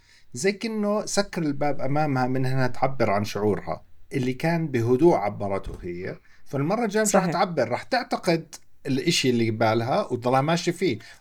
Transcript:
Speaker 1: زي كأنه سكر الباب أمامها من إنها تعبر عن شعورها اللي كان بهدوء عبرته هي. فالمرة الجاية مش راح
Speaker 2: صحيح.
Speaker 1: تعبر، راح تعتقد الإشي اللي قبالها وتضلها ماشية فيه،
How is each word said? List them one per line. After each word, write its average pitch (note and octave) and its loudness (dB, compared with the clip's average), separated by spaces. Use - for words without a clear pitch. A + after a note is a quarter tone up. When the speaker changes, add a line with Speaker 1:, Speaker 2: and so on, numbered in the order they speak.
Speaker 1:
زي D#3+ 0
كأنه G#3 -2
سكر G3 -2
الباب D3 0
أمامها C3+ 0
من C3 0
إنها C3 2
تعبر B2+ 2
عن G2+ 2
شعورها G2+ -2
اللي C3 -2
كان E3 0
بهدوء B2+ 4
عبرته G2 -4
هي. F2 -8
فالمرة E3+ -2
الجاية A3 0
مش G#3 0
راح F#3+ 6
Speaker 2:
صحيح. E3+ 0
Speaker 1:
تعبر، E3+ 0
راح A#2+ -4
تعتقد F#3 -2
الإشي C3+ 0
اللي A#2 2
قبالها A#2 0
وتضلها B2 2
ماشية E3+ 0
فيه، F3 -2